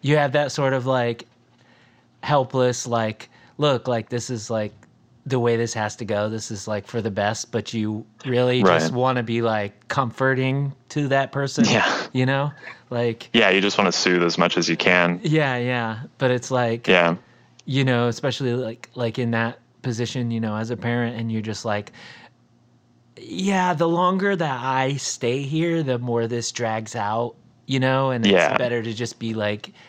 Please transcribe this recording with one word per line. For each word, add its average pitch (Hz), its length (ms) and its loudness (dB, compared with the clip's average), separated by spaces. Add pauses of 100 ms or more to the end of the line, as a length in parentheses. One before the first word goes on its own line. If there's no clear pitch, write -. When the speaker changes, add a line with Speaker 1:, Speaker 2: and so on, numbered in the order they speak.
Speaker 1:
you 143 160 4
have 143 140 2
that 147 200 0
sort 135 220 0
of, 127 120 -2
like, 120 400 0 (960)
helpless, 127 640 0
like, 113 440 -2 (280)
"Look, 139 300 2
like, 117 220 0
this 120 200 -4
is, 110 200 -6
like, 107 220 -2 (540)
the 131 120 0
way 117 180 2
this 117 160 -2
has 107 240 -4
to 120 80 -8
go. 104 240 0
This 110 220 -6
is, 104 180 -10
like, 104 180 -4
for 120 140 -6
the 107 100 -2
best," 104 420 -2
but 113 200 -4
you 107 320 -4 (220)
really 123 360 2
just 82 280 4
Speaker 2:
Right. 123 100 -2
Speaker 1:
wanna 127 220 2
be, 113 200 -2
like, 107 460 -2
comforting 131 840 0 (160)
to 147 180 -2
that 135 240 0
person, 139 340 0
Speaker 2:
Yeah. 98 200 2 (260)
Speaker 1:
you 127 140 2
know? 139 260 0 (380)
Like 120 420 -4
Speaker 2:
Yeah, 107 180 4
you 95 100 4
just 98 180 0
wanna 98 140 4
soothe 90 300 2
as 85 160 2
much 87 200 2
as 82 100 0
you 85 80 0
can. 90 480 2
Speaker 1:
Yeah, 147 320 2
yeah. 120 440 -2 (180)
But 131 120 2
it's 123 200 0
like, 120 360 0
Speaker 2:
Yeah. 87 300 6 (480)
Speaker 1:
you 135 200 0
know, 120 240 2
especially, 123 460 -2
like, 120 400 -6
like, 117 240 -4
in 120 140 0
that 113 260 0 (240)
position, 120 480 -4
you 113 100 -2
know, 107 160 -2
as 113 140 -4
a 120 60 -4
parent, 120 420 -2
and 113 140 -4
you're 110 100 -2
just 107 220 -6
like, 104 280 -4 (1200)
"Yeah, 185 580 0
the 165 140 2
longer 185 480 2
that 143 260 -2
I 131 340 0
stay 127 460 -2
here, 160 400 0
the 131 160 0
more 120 280 0
this 117 260 -4
drags 110 440 -4
out," 113 380 -2 (320)
you 131 140 -2
know? 131 300 2
And 120 160 -2
it's 101 80 6
Speaker 2:
Yeah. 85 220 4
Speaker 1:
better 120 260 0
to 113 100 -6
just 113 260 -6
be 113 160 -4
like, 107 380 -4 (160)